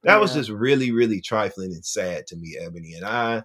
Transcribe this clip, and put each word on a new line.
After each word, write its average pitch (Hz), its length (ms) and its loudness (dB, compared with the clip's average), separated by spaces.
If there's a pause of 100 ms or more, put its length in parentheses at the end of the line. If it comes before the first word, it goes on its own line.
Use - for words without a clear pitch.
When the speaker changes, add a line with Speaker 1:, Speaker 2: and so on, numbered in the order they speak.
Speaker 1:
that 202 160 8
was 196 140 4
Speaker 2:
Yeah. 147 60 2
Speaker 1:
just 110 100 -4
really, 127 400 2
really 113 300 4
trifling 98 540 -4
and 80 100 -14
sad 90 440 -6
to 87 80 -16
me, 82 220 -14
Ebony. 85 360 -14
And 85 100 -12
I, 113 400 -2